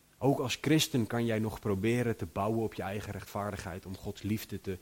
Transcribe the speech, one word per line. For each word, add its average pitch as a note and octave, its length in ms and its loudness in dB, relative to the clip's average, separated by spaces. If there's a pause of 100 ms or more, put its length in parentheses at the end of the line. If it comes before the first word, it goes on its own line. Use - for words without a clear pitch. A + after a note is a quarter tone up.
(180)
Ook C3+ 200 4
als B2 220 -2
christen C#3 460 4
kan A#2 180 0
jij A2 140 2
nog A2 220 -2
proberen A2+ 560 2
te G2 100 -6
bouwen A2 360 0
op G#2 120 -2
je G2+ 80 -6
eigen G2 300 -4
rechtvaardigheid G2 760 -6
om F#2+ 100 -8
Gods - 260 -8
liefde G2+ 380 -2
te F#2 220 -4